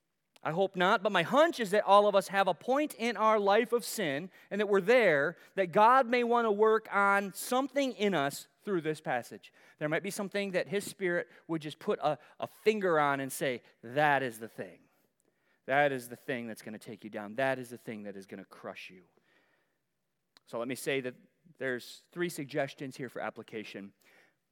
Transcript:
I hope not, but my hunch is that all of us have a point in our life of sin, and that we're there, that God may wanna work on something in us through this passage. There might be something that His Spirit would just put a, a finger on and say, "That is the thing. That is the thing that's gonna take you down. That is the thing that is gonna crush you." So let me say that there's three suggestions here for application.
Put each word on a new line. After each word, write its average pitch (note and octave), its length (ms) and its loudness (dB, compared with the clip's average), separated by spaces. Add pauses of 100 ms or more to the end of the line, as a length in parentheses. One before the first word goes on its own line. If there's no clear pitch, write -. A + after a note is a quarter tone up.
(420)
I C#3+ 100 -4
hope F#3+ 240 -2
not, F#3 260 4
but G#3 100 -2
my F3+ 120 2
hunch C#4 360 2
is F#3+ 120 -2
that G#3 120 2
all G3+ 220 8
of G3+ 80 2
us G3 140 2
have G3 200 2
a F3 60 0
point C#4+ 400 -2
in A3+ 240 -4
our A3 200 4
life G#3 360 2
of A#3+ 100 -2
sin, E3+ 460 -4 (200)
and G3 80 -4
that G#3 100 0
we're G3 120 4
there, F3 560 4 (200)
that F#3 160 0
God A#3 340 8
may A#3+ 180 0
wanna A#3 280 2
work A3 380 4
on G3+ 440 2
something C4+ 580 -2
in G3+ 220 0
us C#3+ 340 -2 (160)
through G3 160 -2
this D#3 220 -6
passage. A#2+ 500 -8 (260)
There D3+ 120 -4
might D#3+ 140 -2
be G3 60 -6
something G3+ 420 -6
that F3 160 -2
His G3 160 -4
Spirit F3 440 -4 (200)
would E3 120 -4
just D3 180 -12
put - 200 -4
a, D3 180 0 (240)
a A#2 60 -6
finger F#3+ 520 2
on C#3+ 220 2
and C3+ 100 -6
say, B2+ 320 -4 (200)
"That C#3 400 2
is A2+ 160 -6
the A2+ 100 -14
thing. F2+ 300 -14 (880)
That C#3 260 2
is A#2+ 160 -8
the B2 80 -14
thing A#2+ 300 -8
that's A2 160 -12
gonna G#2+ 160 -14
take A2+ 260 -16
you G#2+ 60 -12
down. G#2+ 240 -10
That C3 240 0
is B2 100 -12
the A#2+ 80 -14
thing A2 280 -14
that G2+ 120 -12
is F#2+ 80 -16
gonna F#2+ 220 -16
crush - 420 -16
you." F#2 140 -20 (1400)
So B2 120 -12
let A#2 80 -6
me C#3+ 80 -6
say C#3 280 -4
that B2+ 120 -8 (440)
there's B2+ 520 -8
three F3 200 -6
suggestions C#3 680 -8
here B2 140 -10
for - 100 -12
application. G#2+ 720 -12 (600)